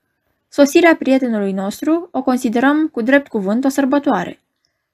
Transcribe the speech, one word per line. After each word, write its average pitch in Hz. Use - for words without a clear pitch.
„Sosirea 320
prietenului 240
nostru 277
o 262
considerăm 254
cu 240
drept 277
cuvânt 220
o 277
sărbătoare. 269